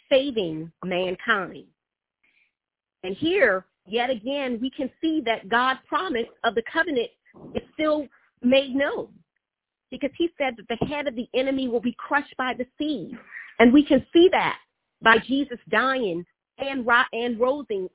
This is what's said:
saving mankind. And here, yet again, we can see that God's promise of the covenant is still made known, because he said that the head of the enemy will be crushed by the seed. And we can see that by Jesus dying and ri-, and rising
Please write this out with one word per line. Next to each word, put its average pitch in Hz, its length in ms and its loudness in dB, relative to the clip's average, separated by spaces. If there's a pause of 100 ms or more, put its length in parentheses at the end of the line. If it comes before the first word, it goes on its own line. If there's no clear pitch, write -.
saving 196 640 0 (140)
mankind. 180 800 -4 (1400)
And 196 100 -8
here, 277 500 2 (200)
yet 240 240 -2
again, 254 520 -4
we 262 80 -4
can 262 200 -6 (120)
see 320 240 -2
that 226 240 -2
God's 254 380 0
promise 294 400 -4 (180)
of 226 100 0
the 226 160 -2
covenant 320 380 -2 (440)
is - 100 -6 (100)
still 302 340 -2 (340)
made 262 340 2
known, 277 340 -2 (840)
because 254 260 -6
he 339 200 0
said 262 180 -4
that 214 140 -20
the 233 160 -2
head 294 220 -6
of 240 80 -6
the 226 180 -8
enemy 269 340 0
will 233 140 -2
be 233 160 -4
crushed - 400 -4
by 254 160 -4
the 240 120 -6 (120)
seed. 294 400 -6 (420)
And 233 140 10
we 294 100 10
can 269 300 2
see 349 180 8
that 175 260 0 (440)
by 226 160 8 (100)
Jesus 262 300 -2 (120)
dying 214 560 0 (340)
and 269 280 -6
ri-, 240 240 4
and 233 280 -4
rising 240 560 -2